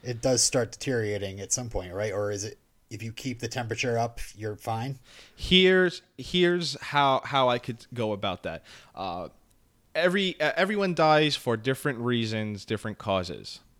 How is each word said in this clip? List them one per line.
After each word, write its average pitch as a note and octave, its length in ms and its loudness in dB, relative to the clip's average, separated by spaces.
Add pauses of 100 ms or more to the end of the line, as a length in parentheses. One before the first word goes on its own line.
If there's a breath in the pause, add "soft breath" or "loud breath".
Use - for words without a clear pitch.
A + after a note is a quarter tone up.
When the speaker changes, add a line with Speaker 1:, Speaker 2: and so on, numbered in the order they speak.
Speaker 1:
it A#2+ 180 -6
does B2+ 220 4
start B2 280 0
deteriorating G#2 680 -4
at G2 140 -6
some B2 160 -4
point, F2+ 240 -6
right? G#2 180 -2
Or G#2 200 -2
is G2 120 -4
it, A2 140 -10 (320)
if A2 140 -10
you A2+ 80 -6
keep A#2 280 -8
the A#2 80 -6
temperature A#2 500 -2
up, A#2 220 -2 (160)
you're G#2+ 200 -6
fine? A#2 420 -4 (380 loud breath)
Speaker 2:
Here's, F#3 680 4 (160)
here's F3 640 0
how, C#3 420 2
how C3+ 260 2
I B2 100 2
could - 340 -10
go A2 200 -2
about G2 300 -4
that. E2 200 -8 (320 loud breath)
Uh, F2+ 340 -6 (640)
every, F3+ 480 2
uh, D3+ 160 2
everyone G3 380 0
dies D3+ 400 6
for A#2 200 0
different B2+ 440 -2
reasons, A2 680 -2
different G#2+ 320 -4
causes. F2+ 600 -2 (200)